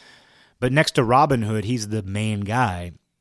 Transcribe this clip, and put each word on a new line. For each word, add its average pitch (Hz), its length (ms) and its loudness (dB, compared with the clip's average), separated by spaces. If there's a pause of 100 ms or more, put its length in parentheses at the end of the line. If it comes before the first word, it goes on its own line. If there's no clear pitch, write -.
(600)
but 127 120 0
next 156 200 2
to 139 120 2
Robin 131 380 4
Hood, 107 240 -2
he's 107 240 -4
the 107 140 -4
main 104 380 -2
guy. 95 520 -2 (280)